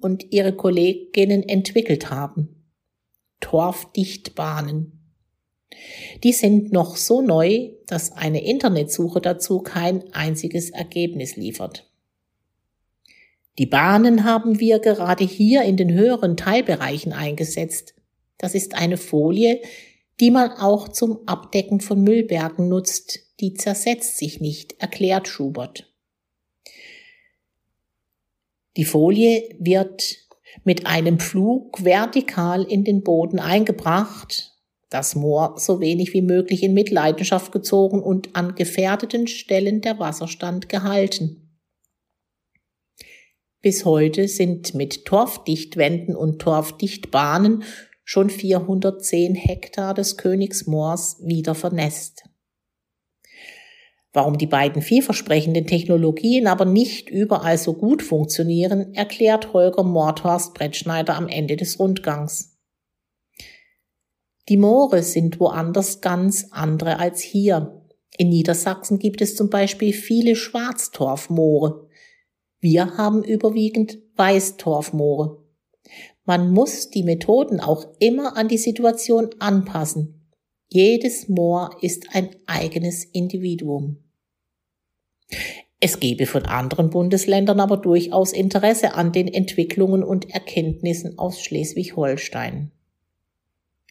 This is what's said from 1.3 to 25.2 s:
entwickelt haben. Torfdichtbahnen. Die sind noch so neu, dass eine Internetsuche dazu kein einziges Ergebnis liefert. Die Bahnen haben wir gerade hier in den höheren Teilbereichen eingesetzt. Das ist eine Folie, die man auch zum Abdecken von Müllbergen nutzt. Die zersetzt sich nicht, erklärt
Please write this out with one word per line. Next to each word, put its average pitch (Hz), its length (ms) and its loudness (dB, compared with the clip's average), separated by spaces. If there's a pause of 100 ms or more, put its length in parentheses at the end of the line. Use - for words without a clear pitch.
entwickelt 196 680 0
haben. - 560 -8 (760)
Torfdichtbahnen. 160 1500 -4 (1300)
Die 240 80 6
sind 208 400 4
noch 170 240 0
so 247 260 2
neu, 214 500 2 (160)
dass - 260 -6
eine 160 300 -4
Internetsuche 175 760 0
dazu 180 400 -2
kein 180 540 -4
einziges 160 560 -4
Ergebnis 165 680 -6
liefert. 95 560 -12 (1700)
Die 135 80 0
Bahnen 208 580 4
haben 226 360 2
wir 220 200 4
gerade 196 460 2
hier 214 380 4
in 196 120 2
den 180 160 2
höheren 202 460 2
Teilbereichen 170 720 -2
eingesetzt. 151 840 -6 (420)
Das - 180 -6
ist 196 200 -4
eine 175 220 0
Folie, 196 640 2 (580)
die 240 120 8
man 247 200 4
auch 208 360 2
zum 226 400 -4
Abdecken 196 540 -2
von 196 200 0
Müllbergen 180 680 2
nutzt. - 500 -4 (220)
Die 190 120 -2
zersetzt 233 640 -4
sich - 220 -8
nicht, - 420 -10
erklärt 190 460 -2